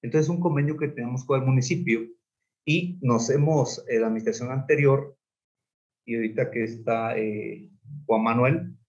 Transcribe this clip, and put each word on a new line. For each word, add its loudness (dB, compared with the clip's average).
Entonces 2
es -2
un 0
convenio 2
que -2
tenemos -6
con 2
el 0
municipio 2
y -2
nos 2
hemos, 2
eh, 2
la 2
administración -4
anterior 2
y -6
ahorita -2
que -4
está, -4
eh, -6
Juan 2
Manuel 2